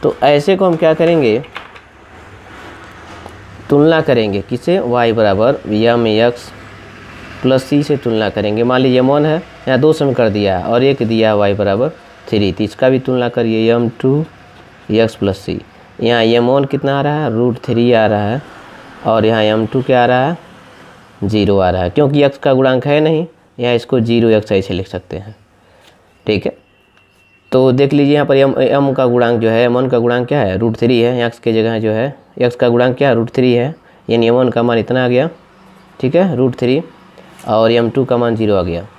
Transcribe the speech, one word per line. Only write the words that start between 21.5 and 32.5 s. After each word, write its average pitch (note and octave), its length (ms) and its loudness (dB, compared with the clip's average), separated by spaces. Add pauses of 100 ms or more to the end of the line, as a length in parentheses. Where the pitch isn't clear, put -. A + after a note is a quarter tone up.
आ F#2 120 2
रहा F#2 120 -2
है, F2+ 80 -2
क्योंकि C#3+ 340 2
एक्स C#3 140 -2
का C#3 160 0
गुणांक C3 320 0
है D3 140 0
नहीं, D#3+ 260 0 (320)
यहाँ A#2+ 160 0
इसको A#2+ 260 0
ज़ीरो A#2 300 2
एक्स G#2+ 220 0
ऐसे F#2+ 220 -2
लिख F2+ 140 -6
सकते - 280 -12
हैं, G#2 200 -16 (880)
ठीक G#2 200 -2
है। - 140 -8 (920)
तो C3 200 4
देख C#3 200 2
लीजिए C#3+ 220 2
यहाँ D3 120 0
पर C#3 100 2
एम, C3+ 220 2
एम C3+ 340 0
का C3 140 0
गुणांक A#2+ 340 2
जो A2+ 80 0
है, A2+ 140 2
एम A#2+ 120 2
वन B2+ 140 0
का B2+ 100 0
गुणांक A#2+ 300 -2
क्या D3 100 -2
है, G2 200 -2
root A2+ 180 -2
three A#2 240 0
है, A#2+ 260 0
एक्स A#2 120 -8
की A#2 140 -2
जगह A2+ 260 0
जो A2 140 -2
है B2+ 220 -4 (240)
एक्स A#2+ 180 0